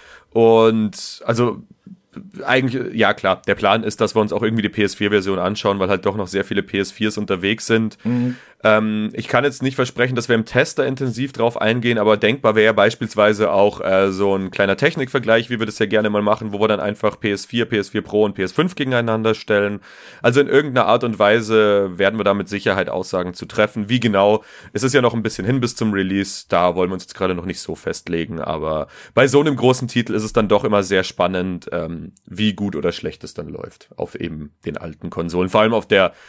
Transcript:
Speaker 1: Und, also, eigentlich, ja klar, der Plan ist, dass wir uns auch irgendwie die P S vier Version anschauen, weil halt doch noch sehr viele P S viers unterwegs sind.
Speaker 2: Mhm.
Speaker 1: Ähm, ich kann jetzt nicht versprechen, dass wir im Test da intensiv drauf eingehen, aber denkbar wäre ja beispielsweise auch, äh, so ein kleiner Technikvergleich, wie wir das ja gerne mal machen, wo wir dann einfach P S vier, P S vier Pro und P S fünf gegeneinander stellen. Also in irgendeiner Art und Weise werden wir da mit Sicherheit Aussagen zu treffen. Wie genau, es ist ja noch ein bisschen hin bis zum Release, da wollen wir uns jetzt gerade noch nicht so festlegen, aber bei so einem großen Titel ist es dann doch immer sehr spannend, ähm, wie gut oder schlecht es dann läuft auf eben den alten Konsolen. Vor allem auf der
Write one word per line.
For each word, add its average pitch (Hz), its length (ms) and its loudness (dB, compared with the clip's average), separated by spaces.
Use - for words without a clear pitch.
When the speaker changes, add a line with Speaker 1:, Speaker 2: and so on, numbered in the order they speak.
Speaker 1:
Und, 113 960 4
also, 117 340 0
eigentlich, 131 500 -2
ja 107 200 2
klar, - 300 -2
der 98 120 0
Plan 107 260 2
ist, 107 180 -4
dass 107 140 0
wir 110 60 4
uns 104 120 0
auch 104 120 -2
irgendwie 110 180 0
die 101 60 -2
P 104 160 0
S 95 100 -2
vier 104 160 -2
Version 98 300 2
anschauen, 101 400 0
weil 95 80 2
halt 98 180 0
doch 98 100 2
noch 95 120 -4
sehr 95 160 0
viele 98 180 -2
P - 160 -4
S - 140 -2
viers 110 260 -4
unterwegs 98 480 -2
sind. 113 380 0
Speaker 2:
Mhm. 123 320 -2
Speaker 1:
Ähm, 107 500 2
ich - 160 -10
kann 123 160 0
jetzt 139 180 -4
nicht 131 140 -2
versprechen, 127 380 -2
dass 120 160 -2
wir 117 60 4
im 113 100 -2
Test 139 320 0
da 135 60 0
intensiv 131 480 -4
drauf 117 280 0
eingehen, 117 380 0
aber 107 180 4
denkbar 110 380 2
wäre 107 100 6
ja 110 80 6
beispielsweise 107 760 2
auch, 98 320 2
äh, 95 280 2
so 98 240 0
ein 95 160 -4
kleiner 98 260 0
Technikvergleich, 127 720 0
wie 117 80 -4
wir 110 80 -2
das 104 120 -8
ja 113 60 0
gerne 107 240 0
mal 104 140 0
machen, 107 300 -2
wo 104 80 -6
wir 110 80 2
dann 104 120 0
einfach 104 400 -4
P 107 100 -2
S 98 140 -4
vier, 117 220 -2
P 117 100 -2
S 101 140 -2
vier 82 100 -4
Pro 107 240 0
und 101 100 -2
P 98 80 -6
S 92 100 -4
fünf 175 220 0
gegeneinander 113 600 0
stellen. 104 460 -2
Also 123 180 4
in 139 60 2
irgendeiner 127 400 2
Art 117 180 2
und 110 140 -4
Weise 104 800 4
werden 101 200 2
wir 101 60 -4
da 101 80 4
mit 101 160 -4
Sicherheit 95 400 -2
Aussagen 90 460 -4
zu - 100 -12
treffen. 107 460 -2
Wie 127 100 0
genau, 104 440 4
es 131 100 -4
ist 131 120 0
ja 131 80 6
noch 113 120 2
ein 113 80 -4
bisschen 107 220 -6
hin 127 160 0
bis 117 160 -4
zum 110 160 -2
Release, 98 560 -2
da 87 260 2
wollen 90 140 0
wir 95 60 -6
uns 90 100 -10
jetzt - 100 -18
gerade 92 200 -2
noch 87 120 -8
nicht 90 140 -8
so - 140 -8
festlegen, 82 640 -6
aber 78 460 -6
bei 131 140 6
so 143 120 4
einem 147 160 0
großen 123 320 2
Titel 113 260 -2
ist 107 100 -2
es 107 80 -8
dann 107 160 2
doch 104 160 2
immer 104 200 2
sehr 92 200 0
spannend, 92 680 -4
ähm, 82 400 -8
wie 101 280 -2
gut 95 220 -4
oder 85 160 -2
schlecht - 320 -10
es - 100 -16
dann 80 140 -12
läuft - 480 -16
auf - 180 -8
eben 78 380 -10
den 78 140 -8
alten 82 320 -12
Konsolen. 87 400 -2
Vor 107 100 4
allem 110 140 2
auf 87 120 -2
der 95 280 2